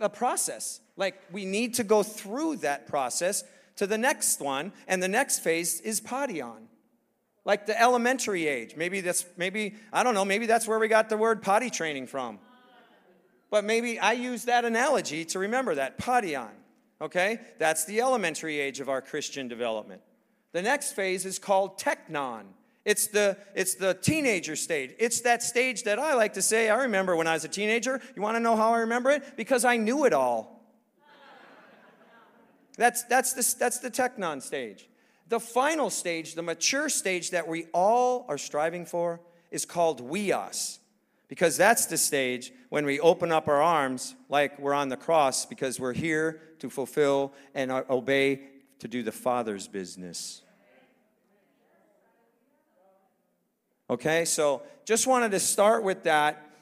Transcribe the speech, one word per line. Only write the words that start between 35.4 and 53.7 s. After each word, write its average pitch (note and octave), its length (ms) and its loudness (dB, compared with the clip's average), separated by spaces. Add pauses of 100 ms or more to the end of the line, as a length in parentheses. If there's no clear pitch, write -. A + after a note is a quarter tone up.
final C4 500 0
stage, D#3+ 440 -6
the E3 80 -8
mature G#3+ 460 -2
stage F3+ 420 -2
that E3 160 -2
we E3 260 -6
all A#3+ 560 2
are D3 100 -4
striving E3+ 460 -2
for E3+ 360 -4 (320)
is - 120 -4
called D#3 440 0
weos, D#3+ 680 -4 (500)
because D#3 280 2
that's G#3+ 300 6
the D#3+ 100 -4
stage B2+ 560 0 (160)
when D3+ 160 0
we C#3 140 0
open E3+ 320 4
up D#3+ 160 2
our D3 160 4
arms C#3 540 0 (120)
like C#3+ 300 2
we're C#3+ 160 0
on C#3+ 140 0
the B2+ 80 -4
cross D3 500 2
because B2+ 320 -6
we're B2 140 -4
here D#3+ 480 -2 (180)
to C3 100 -10
fulfill C#3 640 0 (220)
and C3 160 -2
o-, C3 180 -2
obey C3+ 520 2 (400)
to A#2+ 80 -10
do A#2 160 -6
the A2 80 -4
Father's A2+ 560 -4
business. F2+ 720 -12 (3500)